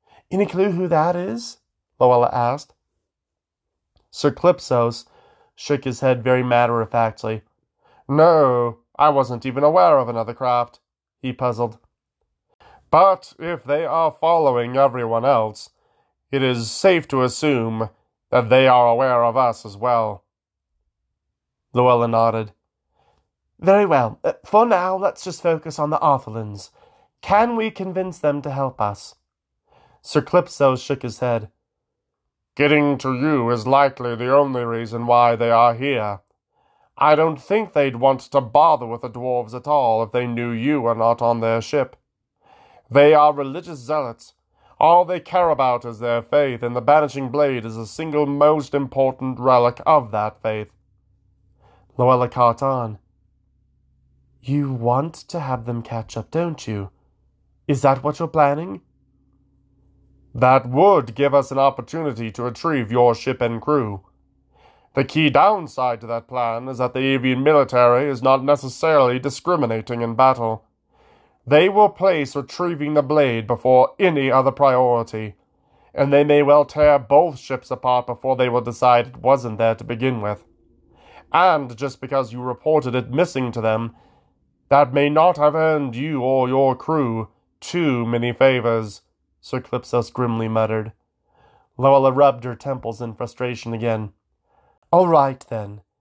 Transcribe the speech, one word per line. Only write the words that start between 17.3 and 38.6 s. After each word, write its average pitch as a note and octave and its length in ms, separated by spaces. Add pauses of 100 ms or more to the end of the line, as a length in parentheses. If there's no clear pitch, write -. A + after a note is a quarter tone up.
that A#2+ 180
they C3 180
are B2 220
aware B2 340
of A#2 140
us B2 300
as G2+ 100
well." A2 480 (1500)
Luella B2 360
nodded. A2+ 440 (1080)
"Very G3 240
well. C3 400
Uh, D#3+ 80 (120)
for G#3+ 200
now, F#3 320
let's - 260
just - 200
focus D#3+ 360
on D3+ 120
the D#3 80
Arthurlands. A2+ 720 (500)
Can A3+ 360
we A3 140
convince F#3 480
them D3 240
to D3+ 80
help C3+ 300
us?" G#2 360 (840)
Sir - 220
Calypso C#3 520
shook C3 280
his A#2 180
head. A#2 320 (1040)
"Getting D3 420
to C3 160
you B2+ 360
is A#2 180
likely C3+ 480
the B2 180
only C3+ 300
reason A#2 420
why A#2+ 300
they A#2 160
are A#2 220
here. A2+ 460 (800)
I D3+ 160
don't D#3+ 260
think G#3 320
they'd C3+ 240
want C3+ 240
to - 200
bother C#3+ 460